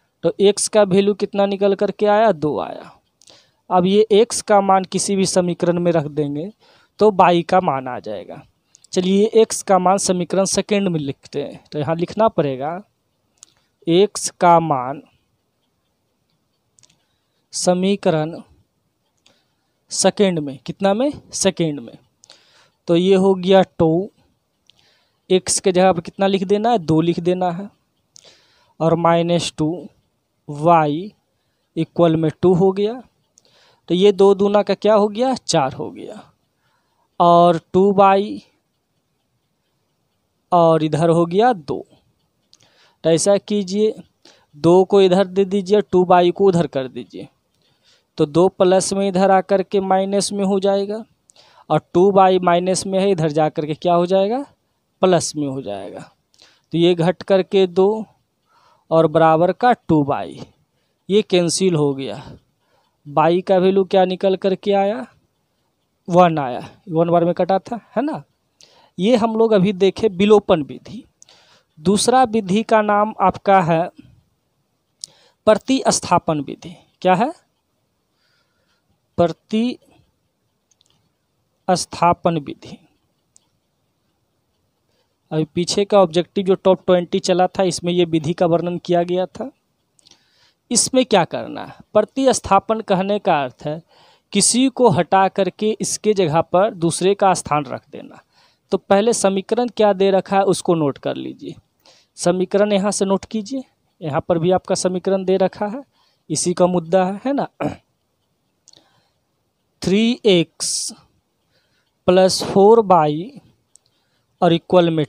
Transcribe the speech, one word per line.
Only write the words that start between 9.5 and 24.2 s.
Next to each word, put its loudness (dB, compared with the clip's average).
का 2
मान 2
समीकरण -2
सेकेंड -2
में -2
लिखते -10
हैं। -14
तो -8
यहाँ -2
लिखना -2
पड़ेगा -4
एक्स 0
का 4
मान -4
समीकरण -2
सेकेंड 0
में, -10
कितना -4
में? -4
सेकेंड -4
में। -20
तो 2
ये 2
हो 4
गया 4
टू, 0